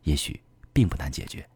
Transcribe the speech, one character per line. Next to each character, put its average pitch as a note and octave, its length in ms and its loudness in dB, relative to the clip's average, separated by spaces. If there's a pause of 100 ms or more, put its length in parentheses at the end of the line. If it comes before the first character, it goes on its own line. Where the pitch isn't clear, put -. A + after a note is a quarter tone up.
也 D2+ 120 4
许 - 260 -6 (320)
并 A#2 140 6
不 - 100 -2
难 C#2 120 -4
解 - 160 -8
决。 - 300 -14